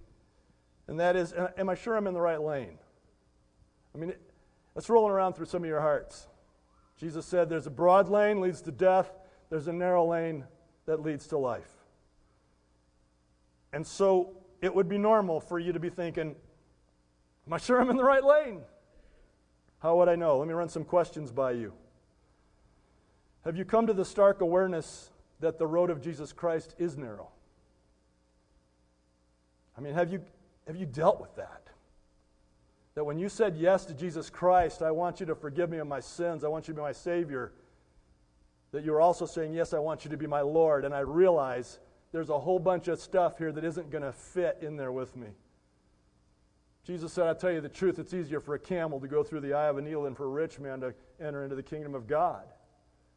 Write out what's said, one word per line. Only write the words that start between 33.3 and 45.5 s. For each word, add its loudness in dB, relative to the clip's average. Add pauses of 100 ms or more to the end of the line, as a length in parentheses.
said 0
yes 2
to -12
Jesus -8
Christ, 2
"I 0
want -4
you -8
to -4
forgive -4
me -6
of -6
my -6
sins, -6
I 0
want -6
you -8
to -8
be -6
my -4
Savior," -4 (1160)
that -8
you're 2
also 6
saying, -6
"Yes, -2
I 0
want -4
you -10
to -8
be -6
my 0
Lord, 4
and -2
I -2
realize 2 (320)
there's -4
a 0
whole 0
bunch 0
of -2
stuff 0
here -4
that -8
isn't -6
gonna -8
fit -4
in -10
there -6
with -8
me." -14 (1500)